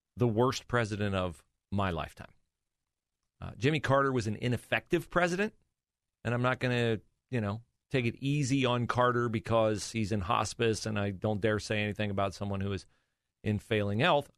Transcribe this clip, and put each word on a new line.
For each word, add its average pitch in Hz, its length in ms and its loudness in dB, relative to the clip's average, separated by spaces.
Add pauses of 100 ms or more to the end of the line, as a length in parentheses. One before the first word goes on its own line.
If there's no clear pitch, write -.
(180)
the 123 100 4
worst 120 400 2
president 104 460 -2
of 92 280 -2 (300)
my 98 180 0
lifetime. 76 420 -8 (1080)
Uh, 90 160 -10
Jimmy 135 240 0
Carter 139 320 4
was 117 140 0
an 107 160 -4
ineffective 123 680 -2
president, 180 460 0 (680)
and 117 120 -2
I'm 123 80 0
not 127 180 0
gonna, 120 380 0 (320)
you 123 100 -2
know, 104 220 -4 (280)
take 131 140 0
it 117 160 -2
easy 139 460 0
on 120 200 2
Carter 120 440 2
because 110 600 0
he's 107 220 -2
in 107 80 0
hospice, 110 640 0
and 107 140 -4
I 101 140 -2
don't 104 280 -2
dare 107 200 2
say 107 220 -2
anything 104 280 -2
about 98 240 -2
someone 101 260 -6
who 101 120 -4
is 95 120 -6 (580)
in 104 160 0
failing 104 420 0
health. 147 380 2